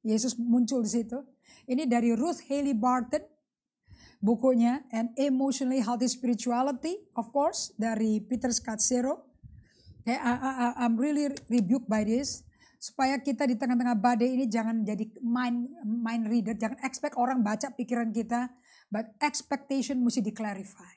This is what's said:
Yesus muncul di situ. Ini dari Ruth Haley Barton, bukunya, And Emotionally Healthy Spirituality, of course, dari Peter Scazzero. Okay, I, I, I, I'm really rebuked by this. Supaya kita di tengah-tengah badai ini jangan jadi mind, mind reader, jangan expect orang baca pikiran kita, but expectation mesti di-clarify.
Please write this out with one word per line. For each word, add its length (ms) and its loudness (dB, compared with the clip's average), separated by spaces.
Yesus 400 0
muncul 400 4
di 80 0
situ. 320 -2
Ini 160 0
dari 320 4
Ruth 320 -2
Haley 240 0
Barton, 480 0
bukunya, 720 2
And 320 -4
Emotionally 640 0
Healthy 240 0
Spirituality, 880 -2
of 160 -6
course, 480 -2
dari 480 0
Peter 240 -2
Scazzero. 800 -2
Okay, 160 -2
I, 160 0
I, 160 -2
I, 180 0
I'm 160 2
really 320 2
rebuked 400 2
by 160 2
this. 400 -2
Supaya 400 0
kita 240 -2
di 160 2
tengah-tengah 400 2
badai 400 2
ini 80 2
jangan 400 0
jadi 160 -2
mind, 640 -2
mind 480 -2
reader, 240 0
jangan 240 -4
expect 400 -4
orang 240 2
baca 320 -2
pikiran 400 -2
kita, 320 -2
but 320 -8
expectation 800 -2
mesti 240 2
di-clarify. 720 -6